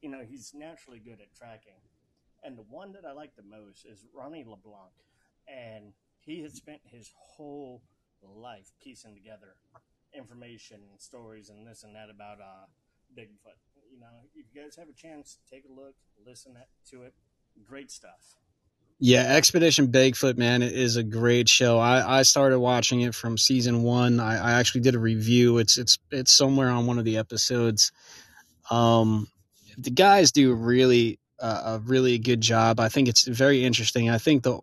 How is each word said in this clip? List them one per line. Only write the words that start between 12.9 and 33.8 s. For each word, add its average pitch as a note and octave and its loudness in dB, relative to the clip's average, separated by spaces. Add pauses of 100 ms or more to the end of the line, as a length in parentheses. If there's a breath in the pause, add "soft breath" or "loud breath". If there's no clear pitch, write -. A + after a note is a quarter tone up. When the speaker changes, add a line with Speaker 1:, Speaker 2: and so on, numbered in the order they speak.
Speaker 1:
Bigfoot. G#2 -20 (320)
You B2 -20
know, A#2 -20 (100)
if C3+ -20
you C#3+ -20
guys D3 -20
have D#3+ -20
a C#3 -20
chance, D3+ -20 (100)
take C3+ -20
a C3+ -20
look, C3+ -20 (320)
listen B2 -20 (340)
to B2+ -20
it. B2+ -20 (480)
Great C3+ -20
stuff. - -20 (640)
Speaker 2:
Yeah, B2 4
Expedition D3+ 0
Bigfoot, C3 0
man, A#2+ 0
it B2 -4
is A#2+ -2
a A#2 -2
great A#2 0
show. A#2 2
I, B2 2
I - 2
started C3 2
watching B2 0
it A#2+ -4
from A2+ -8
season A#2+ 0
one. A#2+ 0
I, A2+ -4
I A#2 -2
actually B2 0
did B2+ 2
a A2+ -4
review. A#2 2
It's, A2+ 0
it's, B2 0 (140)
it's C3 -2
somewhere C3+ 2
on A#2+ -2
one A#2+ -2
of A2 -6
the A2 -2
episodes. A2+ -2 (800 soft breath)
Um, A2+ 0 (500)
the B2+ -10
guys F3+ 4
do C3 2
really, A#2+ 2 (220)
uh, A2 -6
a A2+ -8
really B2 0
good A#2+ -2
job. A2+ 0
I A2+ 0
think C3+ 0
it's - 0
very C3 0
interesting. A#2 -2